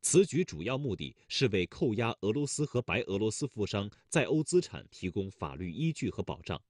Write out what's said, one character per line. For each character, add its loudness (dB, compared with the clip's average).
此 6
举 2
主 -8
要 -2
目 -2
的 -6
是 2
为 4
扣 0
押 0
俄 2
罗 0
斯 -2
和 0
白 0
俄 -2
罗 2
斯 -4
富 -2
商 -2
在 2
欧 2
资 4
产 -10
提 -6
供 -2
法 -6
律 -6
依 0
据 -2
和 -6
保 -6
障。 -6